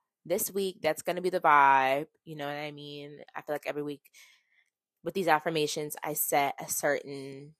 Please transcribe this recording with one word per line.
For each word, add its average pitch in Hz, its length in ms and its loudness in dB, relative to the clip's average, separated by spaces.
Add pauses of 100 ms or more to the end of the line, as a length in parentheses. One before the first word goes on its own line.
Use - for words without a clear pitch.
(260)
this 180 240 0
week, 190 320 -4
that's 156 200 0
gonna 175 200 -2
be 180 80 0
the 180 120 -2
vibe, 139 680 6 (160)
you 160 140 -14
know 143 100 -6
what 147 80 -6
I 147 160 -8
mean? 147 480 -14 (160)
I 151 60 -12
feel 151 120 -6
like 147 140 -6
every 147 160 -4
week 147 260 -8 (960)
with 165 100 -6
these 185 140 0
affirmations, 151 760 0
I 151 120 -6
set 143 440 0
a 160 120 -12
certain 139 920 -6